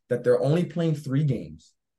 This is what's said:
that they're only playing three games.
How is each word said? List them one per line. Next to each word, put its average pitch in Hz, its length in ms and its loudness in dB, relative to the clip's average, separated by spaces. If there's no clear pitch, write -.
that 120 160 -2
they're 123 160 4
only 165 240 2
playing 165 300 -2
three 139 300 -2
games. 87 480 -4